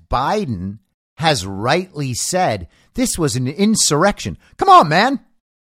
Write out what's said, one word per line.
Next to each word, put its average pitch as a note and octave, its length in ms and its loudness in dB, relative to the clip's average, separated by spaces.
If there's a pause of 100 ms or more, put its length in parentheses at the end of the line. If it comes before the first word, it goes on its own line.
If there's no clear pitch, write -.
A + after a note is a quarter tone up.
Biden B2 680 -4 (380)
has D3 280 0
rightly C3+ 720 -4
said B2 540 -2 (260)
this A#3 240 -2
was D3 160 0
an B2+ 140 -2
insurrection. G3 880 0 (200)
Come F#4+ 100 0
on, E4+ 200 8
man. G#3+ 320 2 (560)